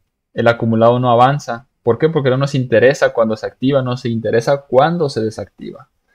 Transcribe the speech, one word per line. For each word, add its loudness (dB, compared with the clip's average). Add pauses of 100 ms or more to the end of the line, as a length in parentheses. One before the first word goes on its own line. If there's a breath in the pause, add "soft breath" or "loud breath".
(340)
el 0
acumulado 2
no 0
avanza. 0 (160)
¿Por 0
qué? 0
Porque -2
no 2
nos -2
interesa 2
cuándo -2
se -10
activa, -2
no -4
se -6
interesa -2
cuándo 2
se -6
desactiva. -10 (260)